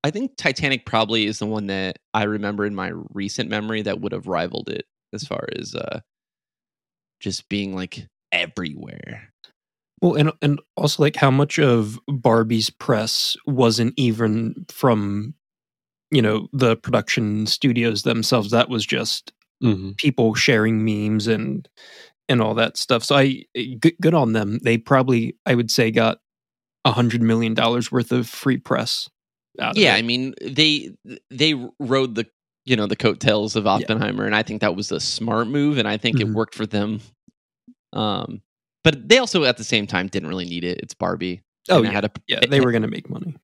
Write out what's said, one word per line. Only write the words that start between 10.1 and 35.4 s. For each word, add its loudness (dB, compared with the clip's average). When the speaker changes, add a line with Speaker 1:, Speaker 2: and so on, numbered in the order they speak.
Speaker 2:
and, 4
and 2
also, 0
like, 2
how 4
much 2
of 2
Barbie's 2
press -2
wasn't 2
even 0
from, 0
you 4
know, 0
the 2
production -2
studios 0
themselves. 0
That 2
was -4
just -4
Speaker 3:
Mm-hmm. 0
Speaker 2:
people 2
sharing 2
memes 0
and, -2
and 4
all 2
that 0
stuff. 0
So 2
I, 2
g-, 0
good 4
on 4
them. 0
They 2
probably, 2
I 2
would 0
say, 2
got 2
a 4
hundred 2
million 2
dollars 0
worth 0
of 0
free 0
press -4
out -2
of -2
Speaker 1:
Yeah, 6
Speaker 2:
it. 4
Speaker 1:
I -2
mean, -2
they, 2
they 0
rode 0
the, -4
you 4
know, 2
the 2
coattails 0
of -2
Speaker 2:
Yeah. 4
Speaker 1:
Oppenheimer, 0
and 0
I 2
think -6
that 0
was -6
a -4
smart -2